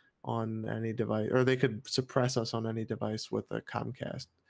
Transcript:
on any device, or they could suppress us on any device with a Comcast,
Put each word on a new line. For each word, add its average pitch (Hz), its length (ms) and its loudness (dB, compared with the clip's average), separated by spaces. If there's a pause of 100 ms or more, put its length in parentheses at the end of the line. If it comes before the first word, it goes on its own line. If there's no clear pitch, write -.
(240)
on 113 440 -2
any 110 260 -2
device, 107 380 0
or 127 120 6
they 127 140 4
could 117 300 0
suppress 127 500 2
us 113 160 0
on 113 140 -2
any 113 180 -2
device 110 460 -4
with 110 200 -2
a 110 100 -2
Comcast, - 680 -6 (220)